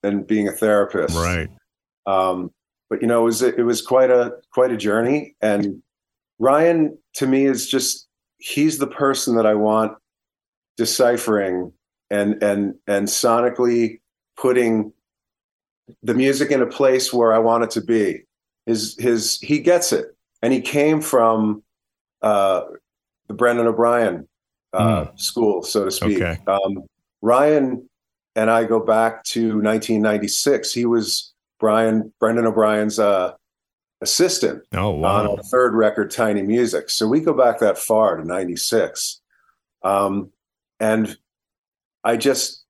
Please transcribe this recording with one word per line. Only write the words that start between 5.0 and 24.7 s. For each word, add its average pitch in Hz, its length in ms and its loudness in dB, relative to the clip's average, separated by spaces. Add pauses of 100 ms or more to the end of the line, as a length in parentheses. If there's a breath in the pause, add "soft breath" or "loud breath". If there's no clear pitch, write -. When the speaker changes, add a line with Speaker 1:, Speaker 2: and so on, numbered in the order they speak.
Speaker 1:
And 104 420 -2 (560)
Ryan, 156 580 2 (180)
to 135 120 -2
me, 135 200 2
is 127 220 -2
just, - 380 -2 (320)
he's 147 400 -2
the 139 80 -2
person 131 500 0
that 110 100 2
I 107 80 4
want 107 380 0 (840)
deciphering 104 960 0 (380)
and, 104 320 0
and, 101 320 0 (120)
and 101 220 -2
sonically 120 920 0 (360)
putting 113 560 0 (1080)
the 113 120 -2
music 135 360 0
in 131 120 2
a 117 40 2
place 131 460 0
where 117 200 4
I 113 60 4
want 113 260 2
it 107 60 -6
to 113 100 -4
be. 101 420 -2 (440)
His, 110 320 -4
his, 117 420 -2
he 147 200 -2
gets 175 320 2
it. - 140 -2 (360)
And 127 100 0
he 127 80 0
came 151 400 0
from, 110 640 2 (600)
uh, 98 400 2 (680)
the 107 60 -12
Brendan 120 320 2
O'Brien, 113 640 0 (440)